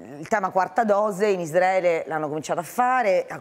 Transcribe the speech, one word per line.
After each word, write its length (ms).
il 100
tema 220
quarta 340
dose 420
in 140
Israele 680
l'hanno 220
cominciato 320
a 20
fare, 640